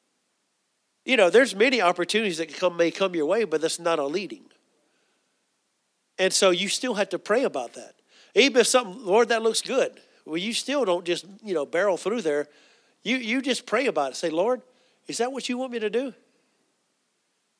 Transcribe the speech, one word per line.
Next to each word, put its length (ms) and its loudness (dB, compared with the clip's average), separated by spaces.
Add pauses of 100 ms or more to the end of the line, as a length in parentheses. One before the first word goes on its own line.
(1040)
You 120 0
know, 140 6
there's 240 6
many 260 2
opportunities 580 0
that 160 -8
come, 220 0
may 140 2
come 240 -2
your 120 0
way, 180 2
but 160 -2
that's 180 -2
not 200 0
a 60 -2
leading. 400 -8 (1700)
And 140 2
so 180 4
you 180 0
still 260 -4
have 160 -2
to 80 -4
pray 260 0
about 300 -4
that. 200 -20 (400)
Even 260 6
if 60 6
something, 380 0
"Lord, 260 4
that 120 0
looks 200 0
good." 380 -2 (240)
Well, 120 -8
you 160 -4
still 320 -2
don't 200 0
just, 200 -4 (180)
you 120 -6
know, 120 -2
barrel 300 0
through 260 -4
there. 260 -2 (540)
You, 140 -2
you 260 -2
just 240 -4
pray 200 0
about 260 -2
it. 40 -12
Say, 140 -4
"Lord, 300 0 (480)
is 100 -8
that 140 -2
what 160 -8
you 80 -4
want 160 -6
me 60 -6
to 120 -4
do?" 240 -4 (1500)